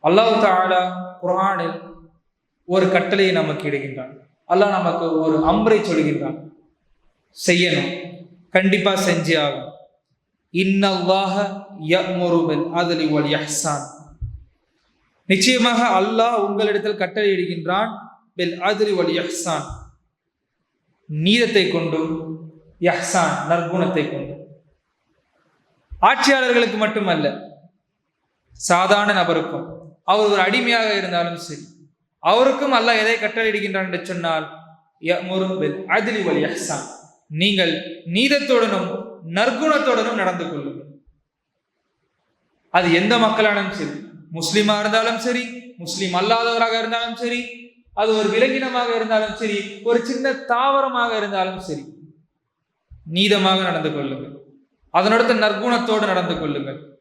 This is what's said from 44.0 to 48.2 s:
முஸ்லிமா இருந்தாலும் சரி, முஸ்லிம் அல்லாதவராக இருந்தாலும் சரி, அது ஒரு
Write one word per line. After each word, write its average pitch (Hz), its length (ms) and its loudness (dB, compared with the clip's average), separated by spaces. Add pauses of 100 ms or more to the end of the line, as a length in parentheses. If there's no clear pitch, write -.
முஸ்லிமா 208 440 2
இருந்தாலும் 226 440 0
சரி, 247 180 -2 (400)
முஸ்லிம் 180 360 -6
அல்லாதவராக 226 600 2
இருந்தாலும் 233 400 -4
சரி, 240 180 -4 (600)
அது 220 180 2
ஒரு 208 160 0